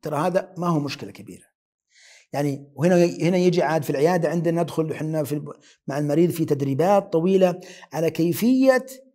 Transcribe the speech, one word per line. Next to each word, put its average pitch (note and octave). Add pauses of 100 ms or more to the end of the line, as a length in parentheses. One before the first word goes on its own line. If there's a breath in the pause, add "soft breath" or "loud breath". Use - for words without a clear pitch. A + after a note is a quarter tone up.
ترى D3+
هذا F3+
ما F3
هو E3
مشكلة C3+
كبيرة." F#2+ (880 soft breath)
يعني، C#3
وهنا، F3
هنا F3
يجي F3+
عاد D3+
في -
العيادة D#3+
عندنا E3
ندخل D#3+
إحنا D#3
في C#3
الب-، D3 (340 soft breath)
مع C#3
المريض D3+
في E3
تدريبات D3+
طويلة F3+ (320 loud breath)
على D#3+
كيفية B3 (280)